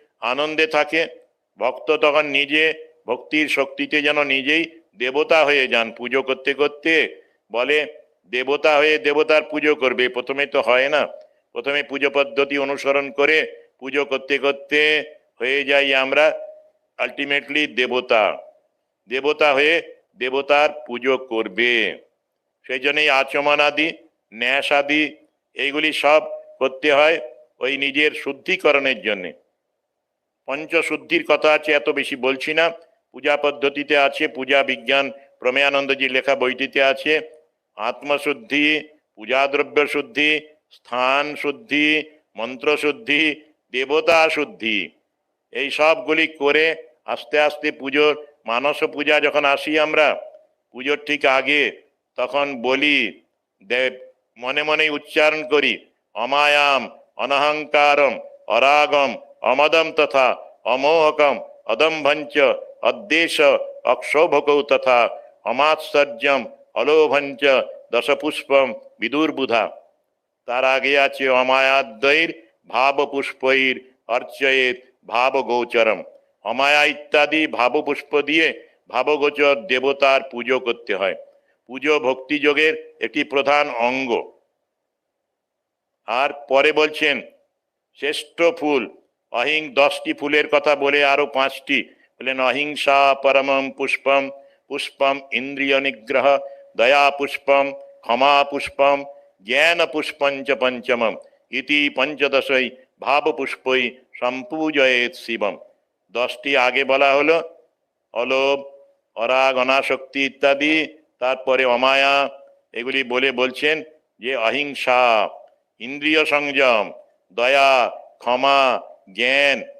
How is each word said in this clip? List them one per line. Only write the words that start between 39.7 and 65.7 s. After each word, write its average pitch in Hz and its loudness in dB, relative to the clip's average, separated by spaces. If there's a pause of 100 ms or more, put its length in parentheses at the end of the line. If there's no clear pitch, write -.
শুদ্ধি, 147 -2 (300)
স্থান 135 -2
শুদ্ধি, 147 -2 (320)
মন্ত্রশুদ্ধি, 147 -2 (300)
দেবতা 160 2
শুদ্ধি, 110 -4 (600)
এই 135 -6
সবগুলি 156 2
করে 151 0 (280)
আস্তে 120 -2
আস্তে 151 0
পুজোর, 143 0 (180)
মানস 135 -2
পূজা 147 0
যখন 147 0
আসি 143 0
আমরা, 151 0 (400)
পুজোর 139 -4
ঠিক 147 -2
আগে 135 0 (340)
তখন 135 -4
বলি, 135 0 (420)
দে-, 120 -4 (380)
মনে 131 -4
মনেই 156 0
উচ্চারণ 151 0
করি, 139 0 (280)
"অমায়াম 143 2 (260)
অনহংকারম 143 2 (260)
অরাগম 139 2 (260)
অমদম 156 2
তথা 135 2 (280)
অমোহকম 143 2 (240)
অদম্ভঞ্চ 147 0 (440)
অদ্দেশ 123 0 (440)
অক্ষোভকৌ 147 2
তথা 123 2 (360)
অমাৎসর্যম 139 0 (300)